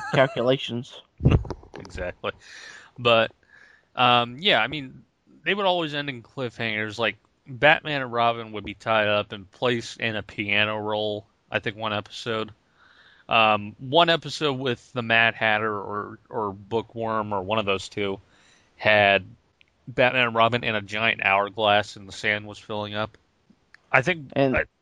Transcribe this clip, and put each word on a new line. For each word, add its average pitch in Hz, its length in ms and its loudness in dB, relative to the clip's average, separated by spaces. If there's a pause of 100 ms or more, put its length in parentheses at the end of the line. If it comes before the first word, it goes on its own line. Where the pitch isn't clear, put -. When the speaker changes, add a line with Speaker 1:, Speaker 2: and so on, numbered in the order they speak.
Speaker 1:
<laughs> - 80 -10
Speaker 2:
calculations. 131 880 0 (800)
Speaker 1:
Exactly. - 540 -8 (680)
But, 117 320 4 (640)
um, 120 460 4
yeah, 175 200 4
I 110 60 2
mean, 139 380 -10 (400)
they 175 100 0
would 202 120 0
always 170 280 0
end 143 140 -6
in 120 140 -8
cliffhangers. 110 760 -6
Like, 107 180 0 (300)
Batman 143 560 2
and 120 100 -10
Robin 117 400 -2
would 104 120 -8
be 101 100 -10
tied 110 340 0
up 104 240 0
and 98 200 -14
placed 123 480 -4
in 113 160 -4
a 101 60 -6
piano 107 580 -2
roll, 107 460 -4 (240)
I 107 100 -2
think, 104 160 -6
one 110 160 -6
episode. 110 580 -6 (800)
Um, 107 500 2
one 151 300 2
episode 151 460 -2
with 127 380 -6
the 123 100 -4
Mad 113 320 4
Hatter 110 380 0
or, 104 460 -8 (100)
or 104 240 -4
Bookworm 110 800 -6
or 98 100 -2
one 107 160 -2
of 101 80 -2
those 95 220 -2
two 101 320 -4 (560)
had 101 480 4 (640)
Batman 127 400 2
and 113 60 -4
Robin 117 300 2
in 113 100 -2
a 104 80 -4
giant 107 420 -2
hourglass 101 720 2
and 98 120 -18
the 92 40 -16
sand 104 340 -2
was 104 120 -14
filling 104 360 -8
up. 107 220 -6 (760)
I 131 120 4
think 147 320 -6
Speaker 2:
And 135 220 2
Speaker 1:
I, 156 80 -2 (180)